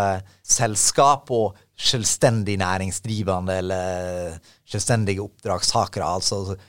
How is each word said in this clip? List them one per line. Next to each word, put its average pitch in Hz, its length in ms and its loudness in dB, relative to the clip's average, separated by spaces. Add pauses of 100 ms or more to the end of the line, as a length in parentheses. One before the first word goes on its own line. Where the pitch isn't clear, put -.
eh, 95 180 0 (220)
selskap 139 880 2
og 110 240 2 (240)
selvstendig 110 800 2
næringsdrivende 92 1000 -2
eller 90 840 -4 (260)
selvstendige 101 560 0
oppdragstakere, 98 840 -2
altså 95 520 -2 (120)